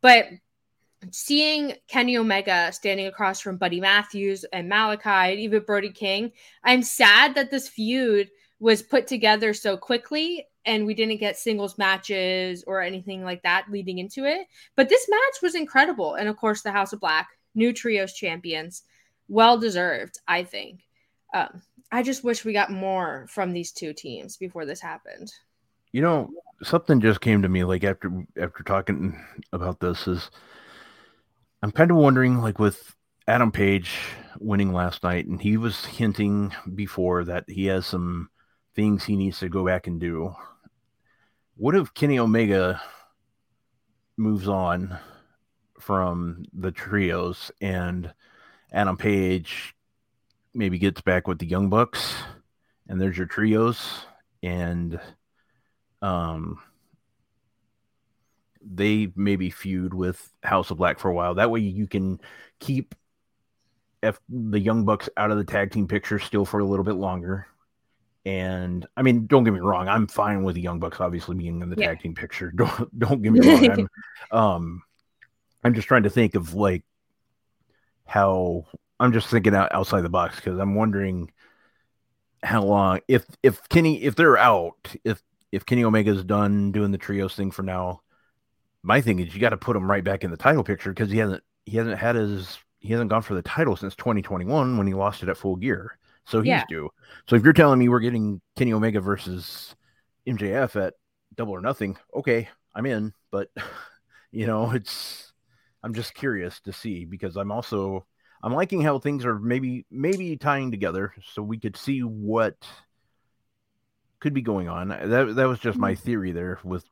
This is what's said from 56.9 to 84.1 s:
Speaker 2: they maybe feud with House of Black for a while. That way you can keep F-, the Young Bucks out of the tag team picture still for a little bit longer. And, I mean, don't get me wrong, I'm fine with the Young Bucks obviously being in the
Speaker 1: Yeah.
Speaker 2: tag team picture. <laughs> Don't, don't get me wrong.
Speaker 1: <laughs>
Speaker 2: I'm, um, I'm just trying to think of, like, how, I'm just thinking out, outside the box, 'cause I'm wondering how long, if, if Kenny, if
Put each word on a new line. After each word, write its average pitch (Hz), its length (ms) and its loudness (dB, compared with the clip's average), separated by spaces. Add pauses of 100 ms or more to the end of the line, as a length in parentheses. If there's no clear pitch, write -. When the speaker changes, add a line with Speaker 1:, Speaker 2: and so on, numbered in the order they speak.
Speaker 2:
they 104 540 0
maybe 98 340 0
feud 92 440 -4
with 92 380 -4 (120)
House 95 260 0
of 85 80 -6
Black 85 220 0
for 98 100 0
a 87 40 0
while. 87 220 -2
That 113 160 2
way 113 100 0
you 101 260 -4
can 95 320 -4 (400)
keep 135 360 -6 (1080)
F-, 107 180 0 (100)
the 110 300 -2
Young 110 260 2
Bucks 104 320 0
out 104 140 2
of 104 60 0
the 101 60 0
tag 101 280 -2
team 104 160 -2
picture 104 320 -2
still 101 260 0
for 104 140 -2
a 101 60 2
little 98 200 0
bit 104 100 -2
longer. 92 520 -6 (800)
And, 92 600 -4 (100)
I 131 60 -2
mean, 120 260 4
don't 131 160 6
get 110 100 4
me 95 60 0
wrong, 92 300 0
I'm 107 180 2
fine 104 360 -2
with 92 120 -2
the 87 60 -4
Young 87 180 -4
Bucks 82 220 -6
obviously 87 340 -4
being 85 260 -6
in 87 80 -8
the 90 80 -6
Speaker 1:
Yeah. 202 100 0
Speaker 2:
tag 82 140 -6
team 82 140 -8
picture. - 360 -10
<laughs> 85 40 -12
Don't, 120 440 -2
don't 117 220 0
get 107 120 4
me - 60 10
wrong. 262 300 10
Speaker 1:
<laughs> - 640 -4
Speaker 2:
I'm, 113 80 2
um, 87 440 0 (800)
I'm 123 100 4
just 110 140 -2
trying 123 160 6
to 101 60 4
think 110 260 2
of, 82 180 -4
like, 92 300 0 (1200)
how, 92 600 0 (340)
I'm 123 120 6
just 113 180 0
thinking 104 260 4
out, 98 180 2
outside 95 280 0
the 85 80 -2
box, 87 300 -2
'cause 92 200 -4
I'm 98 160 0
wondering 98 560 -2 (1080)
how 104 220 0
long, 98 440 4
if, 127 180 4 (160)
if - 260 4
Kenny, 160 360 4
if 127 120 0